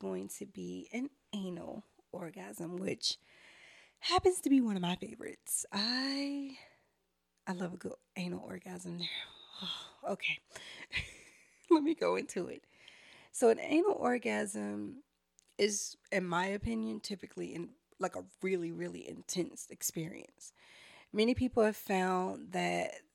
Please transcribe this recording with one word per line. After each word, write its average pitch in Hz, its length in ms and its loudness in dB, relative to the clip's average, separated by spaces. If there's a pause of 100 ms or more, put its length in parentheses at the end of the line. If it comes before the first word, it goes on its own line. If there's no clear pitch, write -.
going 190 280 -4 (100)
to 202 80 -8
be 180 460 -8
an 247 180 -4 (220)
anal 185 520 -6 (260)
orgasm, 180 680 -8
which - 420 -2 (840)
happens 359 400 6
to 294 100 2
be 269 100 8
one 220 160 4
of 180 60 0
my 180 140 2
favorites. - 760 -6
I, 269 840 -2 (880)
I 180 60 -2
love 180 220 -4
a - 20 -10
good - 160 -8 (240)
anal 180 280 -4
orgasm 180 540 -10
there. 170 100 -4 (540)
<sighs> 185 60 -4 (360)
Oh, 196 100 -2
okay. - 260 -2 (680)
<laughs> - 640 -6
Let 311 140 8
me 311 100 4
go 180 220 2
into - 320 -4
it. - 160 -12 (680)
So 240 160 6
an 226 120 8
anal 349 320 4
orgasm 214 1120 0 (540)
is, 202 400 2 (140)
in 185 160 2
my 175 200 2
opinion, 220 540 -2
typically 185 540 -8
in, 170 160 -6 (280)
like, 180 160 -2
a 185 100 -8 (180)
really, 175 300 0
really 175 360 -8
intense - 600 -4
experience. - 840 -8 (640)
Many 220 200 6
people 247 280 4
have 214 140 6
found 185 760 0
that 175 400 0 (220)